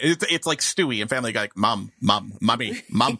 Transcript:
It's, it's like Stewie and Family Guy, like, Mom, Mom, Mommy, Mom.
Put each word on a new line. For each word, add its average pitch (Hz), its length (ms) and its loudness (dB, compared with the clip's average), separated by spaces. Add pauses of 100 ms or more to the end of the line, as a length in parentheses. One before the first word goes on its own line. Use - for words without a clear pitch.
It's, 160 280 2
it's 165 180 0
like 156 120 0
Stewie 131 420 0
and 104 80 -4
Family 123 220 0
Guy, 107 100 -2
like, 104 140 -6
Mom, 104 360 0 (100)
Mom, 101 400 2
Mommy, 113 480 0
Mom. 120 300 0